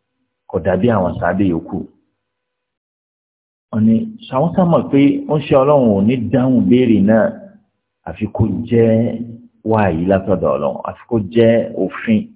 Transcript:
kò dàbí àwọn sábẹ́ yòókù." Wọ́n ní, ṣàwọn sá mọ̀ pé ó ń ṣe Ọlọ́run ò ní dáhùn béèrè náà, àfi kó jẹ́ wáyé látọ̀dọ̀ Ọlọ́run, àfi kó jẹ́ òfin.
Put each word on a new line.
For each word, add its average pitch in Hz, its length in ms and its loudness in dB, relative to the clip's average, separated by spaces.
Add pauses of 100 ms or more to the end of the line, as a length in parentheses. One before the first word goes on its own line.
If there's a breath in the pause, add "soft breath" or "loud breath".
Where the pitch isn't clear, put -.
(500)
kò - 80 -4
dàbí 90 300 0
àwọn 92 260 0
sábẹ́ 95 340 -2
yòókù." 82 300 -6 (1900)
Wọ́n 110 100 -2
ní, 113 140 4 (220)
ṣàwọn 143 340 -2
sá 190 120 0
mọ̀ 160 240 2
pé 139 120 2 (220)
ó - 120 -4
ń 151 80 -2
ṣe 147 140 0
Ọlọ́run 135 340 4
ò 98 120 2
ní 113 200 2
dáhùn 123 420 0
béèrè 113 360 4
náà, 104 260 2 (800)
àfi - 200 -10
kó - 160 -4 (160)
jẹ́ 117 320 2 (720)
wáyé 104 460 0
látọ̀dọ̀ 95 440 0
Ọlọ́run, 69 320 -4
àfi - 220 -12
kó 120 160 -4
jẹ́ 113 300 2 (220)
òfin. 107 480 -2 (160)